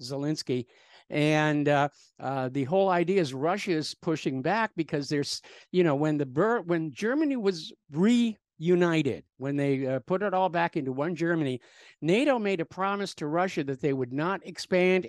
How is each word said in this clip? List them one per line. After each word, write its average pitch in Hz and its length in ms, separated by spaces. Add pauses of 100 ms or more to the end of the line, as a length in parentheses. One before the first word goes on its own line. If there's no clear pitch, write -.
Zelensky. 139 640 (440)
And, 151 580
uh, 143 200 (320)
uh, 131 300
the 139 140
whole 190 240
idea 180 320
is 135 140
Russia 175 380
is 156 280
pushing 147 400
back 208 360
because 147 320
there's, 143 340 (300)
you 180 100
know, 151 140
when 151 200
the 143 100
Ber-, 190 360
when 165 300
Germany 277 440
was 190 360 (180)
reunited, 175 1300 (120)
when 139 200
they, 139 300
uh, 131 140
put 185 200
it 196 140
all 185 140
back 170 280
into 135 140
one 147 240
Germany, 156 460 (420)
nato 233 380
made 196 200
a 160 40
promise 196 500
to 151 140
Russia 175 340
that 135 180
they 143 120
would 127 200
not 156 320
expand 185 640